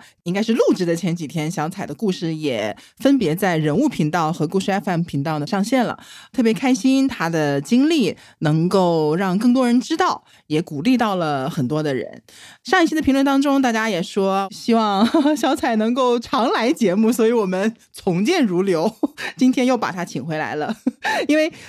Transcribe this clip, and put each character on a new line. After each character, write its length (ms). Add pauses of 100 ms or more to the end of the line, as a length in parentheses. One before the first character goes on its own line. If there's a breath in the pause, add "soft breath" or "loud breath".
(220 loud breath)
应 100
该 100
是 120
录 60 (140)
制 120
的 100
前 180
几 120
天， 240
小 180
彩 160
的 80
故 180
事 240
也 400 (220 loud breath)
分 220
别 180
在 220
人 180
物 100
频 240
道 220
和 140
故 120
事 140
F 160
M 140
频 200
道 180
呢 60
上 160
线 220
了。 140 (340 loud breath)
特 100
别 120
开 180
心， 340
她 220
的 320
经 300
历 260 (220 loud breath)
能 280
够 500
让 220
更 140
多 140
人 120
知 160
道， 300 (220 soft breath)
也 160
鼓 180
励 160
到 200
了 340
很 180
多 140
的 120
人。 280 (420 loud breath)
上 180
一 40
期 80
的 80
评 100
论 140
当 160
中， 180
大 100
家 200
也 120
说 480
希 220
望 340 (140)
<laughs> 160
小 180
彩 220
能 160
够 260
常 320
来 220
节 220
目， 180
所 140
以 60
我 120
们 300 (180)
从 320
谏 220
如 160
流， 280 (220)
<laughs> 240
今 160
天 140
又 100
把 160
她 100
请 220
回 140
来 160
了。 200 (260)
<laughs> 280
因 80
为 160 (160 loud breath)